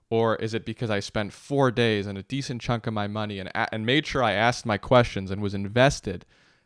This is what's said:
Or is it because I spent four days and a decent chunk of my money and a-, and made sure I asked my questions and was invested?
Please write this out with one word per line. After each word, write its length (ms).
Or 280
is 160
it 120
because 240
I 120
spent 320
four 360
days 380
and 100
a 60
decent 380
chunk 260
of 60
my 140
money 320
and 100
a-, 220
and 140
made 220
sure 160
I 80
asked 340
my 120
questions 520
and 120
was 120
invested? 720